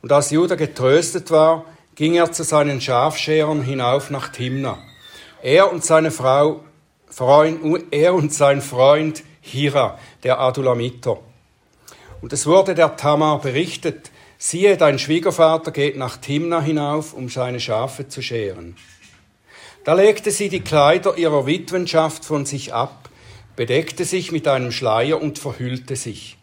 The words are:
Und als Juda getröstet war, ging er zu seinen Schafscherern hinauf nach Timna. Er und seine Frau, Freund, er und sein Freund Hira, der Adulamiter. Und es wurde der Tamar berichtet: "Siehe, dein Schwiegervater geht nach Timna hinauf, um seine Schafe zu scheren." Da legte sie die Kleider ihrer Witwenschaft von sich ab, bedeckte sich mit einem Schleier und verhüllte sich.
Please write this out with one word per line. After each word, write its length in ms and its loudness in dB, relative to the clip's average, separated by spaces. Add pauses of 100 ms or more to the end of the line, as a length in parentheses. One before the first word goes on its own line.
Und 80 -2
als 200 4
Juda 240 2
getröstet 720 0
war, 360 4 (280)
ging 220 0
er 160 2
zu 120 -6
seinen 380 0
Schafscherern 800 0
hinauf 480 -2
nach 200 -8
Timna. 500 -6 (640)
Er 280 4
und 140 -6
seine 240 4
Frau, 520 2 (460)
Freund, 520 4 (320)
er 240 2
und 180 0
sein 280 2
Freund 600 2 (200)
Hira, 580 -2 (240)
der 160 0
Adulamiter. 800 -2 (1000)
Und 140 -12
es 140 -4
wurde 260 4
der 220 2
Tamar 460 0
berichtet: 680 -6 (300)
"Siehe, 360 2
dein 220 2
Schwiegervater 720 0
geht 260 -4
nach 200 -8
Timna 440 -4
hinauf, 520 -4
um 160 -12
seine 300 -6
Schafe 480 -6
zu 160 -12
scheren." 520 -8 (1080)
Da 100 0
legte 380 4
sie 180 -4
die 120 -6
Kleider 560 2
ihrer 280 0
Witwenschaft 800 -2
von 220 -4
sich 260 -10
ab, 360 -6 (460)
bedeckte 500 -4
sich 260 -6
mit 160 -4
einem 240 -2
Schleier 500 -2
und 160 -6
verhüllte 580 -10
sich. 480 -14